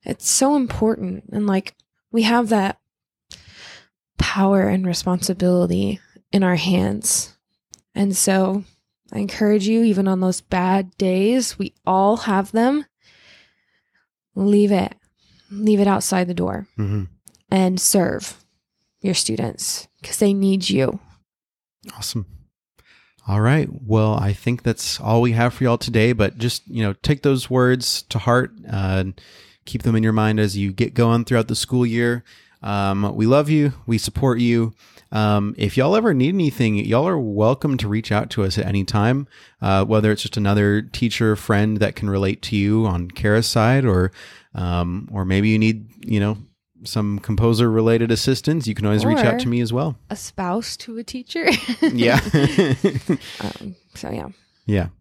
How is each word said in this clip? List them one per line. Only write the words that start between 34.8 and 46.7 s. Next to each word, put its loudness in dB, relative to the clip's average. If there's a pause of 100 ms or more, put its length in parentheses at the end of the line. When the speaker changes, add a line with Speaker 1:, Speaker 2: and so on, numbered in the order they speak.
Speaker 2:
Um, 0
if -2
y'all 2
ever 2
need 0
anything, 0
y'all 0
are -2
welcome 0
to -4
reach -4
out -2
to -2
us -2
at -2
any 0
time, 0 (340)
uh, 2
whether 2
it's -2
just -8
another 2
teacher 0
friend 0
that 0
can -4
relate 0
to -4
you 2
on -4
Kara's 2
side, 2
or, 2 (440)
um, -4
or -4
maybe 2
you 4
need, 0 (180)
you 0
know, 0 (460)